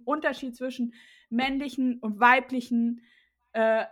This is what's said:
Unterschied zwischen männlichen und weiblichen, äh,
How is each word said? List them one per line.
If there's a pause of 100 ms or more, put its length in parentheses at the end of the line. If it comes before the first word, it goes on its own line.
Unterschied
zwischen (360)
männlichen
und
weiblichen, (520)
äh,